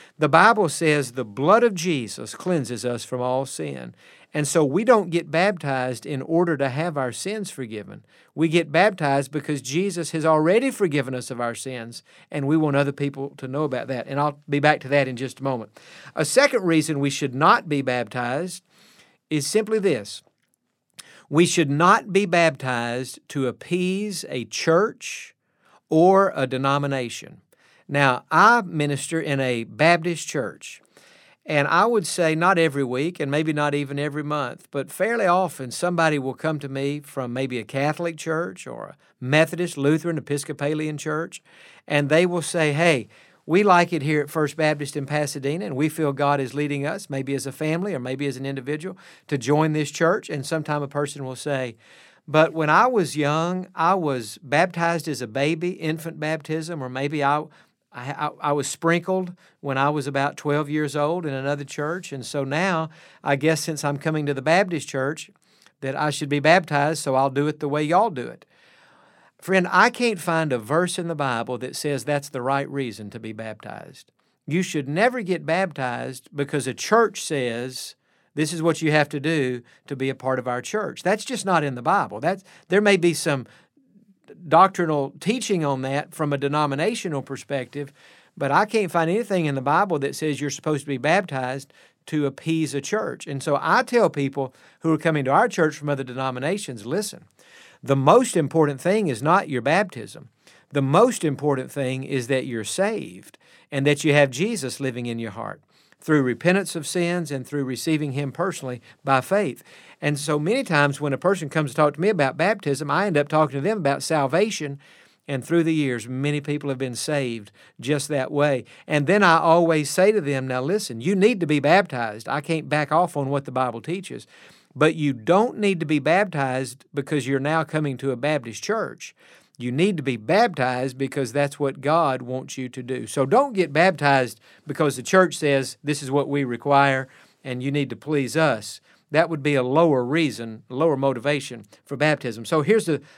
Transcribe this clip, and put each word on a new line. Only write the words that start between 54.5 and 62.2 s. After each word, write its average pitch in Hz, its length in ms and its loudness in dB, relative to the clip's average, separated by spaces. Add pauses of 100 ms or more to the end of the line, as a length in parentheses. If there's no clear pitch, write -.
as 127 140 -6
a 120 60 -6
baby, 160 460 -2
infant 160 460 -6
baptism, 156 640 -6
or 123 60 -8
maybe 143 340 -4
I, 147 200 2 (500)
I, 127 180 -10
I, 151 180 -4 (120)
I 147 100 0
was 143 160 0
sprinkled 175 640 -2 (280)
when 135 160 -4
I 139 120 2
was 147 160 -2
about 139 320 -2
twelve 147 320 -2
years 151 260 -2
old 160 300 -2
in 139 80 -4
another 139 300 -4
church. 151 480 -8
And 131 140 -10